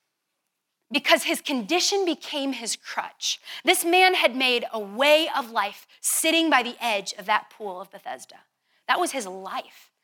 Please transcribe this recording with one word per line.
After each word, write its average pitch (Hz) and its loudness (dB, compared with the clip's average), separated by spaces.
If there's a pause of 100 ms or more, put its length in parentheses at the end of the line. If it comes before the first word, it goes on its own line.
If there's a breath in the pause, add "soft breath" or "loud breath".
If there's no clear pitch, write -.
(920)
because 285 4
his 320 -4
condition 339 0
became 277 -4
his 226 -6
crutch. - -8 (220 loud breath)
This 349 2
man 370 6
had 330 2
made 254 0
a 226 -4
way 269 2
of 247 -4
life 208 -4 (140 soft breath)
sitting 330 2
by 262 6
the 240 -8
edge 202 -2
of 190 -14
that - 0
pool 190 -10
of 190 -16
Bethesda. - -14 (500)
That 262 2
was 349 0
his 240 -6
life. 190 -12 (140)